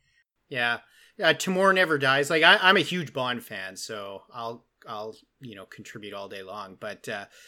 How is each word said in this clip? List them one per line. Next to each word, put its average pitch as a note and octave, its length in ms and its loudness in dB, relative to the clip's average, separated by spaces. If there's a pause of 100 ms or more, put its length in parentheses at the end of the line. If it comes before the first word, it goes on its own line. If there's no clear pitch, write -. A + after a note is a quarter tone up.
(500)
Yeah. A#2+ 300 -2 (380)
Yeah, F3 160 4
Tomorrow F#3+ 380 2
Never F3+ 260 4
Dies. C#3 320 2
Like, D#3+ 140 2
I, F#3 180 10
I'm F#3 160 6
a F3 40 4
huge E3+ 320 -4
Bond B2 300 -4
fan, G2 340 -12
so G2+ 460 -12 (100)
I'll, A#2 320 -10 (200)
I'll, A2 300 -10 (240)
you A#2 160 -16
know, F#2+ 100 -18
contribute G#2 480 -16
all G2 140 -10
day G2 160 -12
long. F#2+ 340 -14
But, G#2 300 -12
uh, G2+ 180 -10 (220)